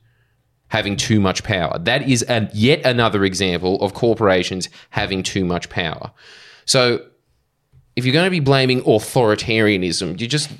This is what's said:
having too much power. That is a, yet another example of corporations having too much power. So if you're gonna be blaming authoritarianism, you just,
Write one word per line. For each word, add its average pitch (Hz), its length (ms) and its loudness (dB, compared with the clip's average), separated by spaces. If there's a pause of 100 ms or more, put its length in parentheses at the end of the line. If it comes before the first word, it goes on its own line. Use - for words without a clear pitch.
(680)
having 101 280 -2
too 107 240 2
much 95 240 0
power. 90 340 -2
That 123 300 -2
is 117 220 2
a, 110 240 0
yet 131 300 2
another 117 400 2
example 92 580 0
of 98 100 -2
corporations 95 760 0 (180)
having 95 340 -4
too 95 220 -2
much 87 240 -4
power. - 420 -6 (540)
So 123 400 0 (880)
if 123 120 -2
you're 127 80 2
gonna 180 160 2
be 180 100 -2
blaming 131 420 2
authoritarianism, 107 1400 0
you 117 80 -6
just, 147 340 -4